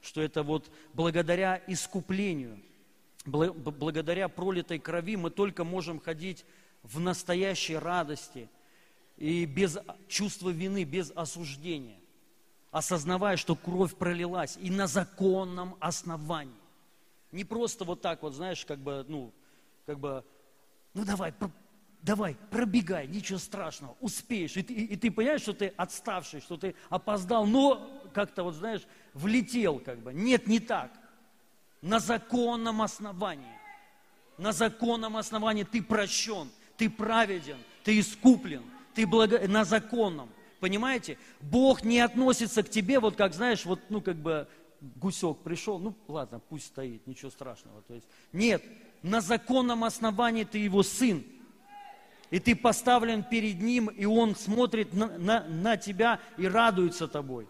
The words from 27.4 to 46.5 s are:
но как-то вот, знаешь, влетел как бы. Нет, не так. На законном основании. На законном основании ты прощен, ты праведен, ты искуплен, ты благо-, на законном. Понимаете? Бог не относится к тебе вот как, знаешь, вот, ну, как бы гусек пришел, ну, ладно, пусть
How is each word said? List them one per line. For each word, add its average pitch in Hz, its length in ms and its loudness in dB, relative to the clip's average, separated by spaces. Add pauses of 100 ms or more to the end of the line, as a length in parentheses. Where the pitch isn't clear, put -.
но 247 560 4 (100)
как-то 202 300 -2
вот, 175 100 -4
знаешь, 180 300 -6 (300)
влетел 196 680 0
как 123 200 -12
бы. 123 140 -12
Нет, 226 320 2
не 220 140 4
так. 170 320 -4 (880)
На 208 180 2
законном 226 840 0
основании. 190 720 -6 (800)
На 196 140 -2
законном 226 640 0
основании 214 460 0
ты 226 180 -2
прощен, 208 640 0 (300)
ты 220 120 2
праведен, 202 680 0 (260)
ты 214 160 6
искуплен, 196 600 6 (320)
ты 220 140 2
благо-, 214 400 6
на 208 180 4
законном. 196 640 0 (300)
Понимаете? 208 580 -2 (240)
Бог 247 420 6
не 233 160 6
относится 240 600 4
к - 80 -2
тебе 220 300 4
вот 214 160 2
как, 196 180 2
знаешь, 220 320 0
вот, 180 140 -2 (100)
ну, 208 100 -2
как 175 180 -4
бы 151 300 -4 (320)
гусек 143 640 -4
пришел, 175 380 -6
ну, 202 160 -6 (120)
ладно, 131 320 -8 (100)
пусть 156 180 -12